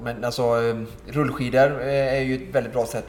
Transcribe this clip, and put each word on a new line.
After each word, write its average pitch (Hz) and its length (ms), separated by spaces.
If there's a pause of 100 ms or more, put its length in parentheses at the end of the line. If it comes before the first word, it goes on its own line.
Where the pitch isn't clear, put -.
Men 120 200
alltså, 123 200
eh, 117 320 (320)
rullskidor, 131 760
eh, 131 60 (260)
är 139 80
ju 131 140
ett 127 200
väldigt 117 180
bra 120 120
sätt 113 240